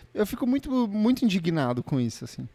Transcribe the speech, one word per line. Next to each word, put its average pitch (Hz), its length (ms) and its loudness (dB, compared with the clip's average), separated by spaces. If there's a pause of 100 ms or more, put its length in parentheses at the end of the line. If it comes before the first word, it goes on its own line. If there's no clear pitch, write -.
(140)
Eu 214 120 0
fico 254 220 -4
muito, 277 220 0 (180)
muito 214 380 2
indignado 165 580 2
com 139 160 0
isso, 117 240 -2
assim. 123 320 -12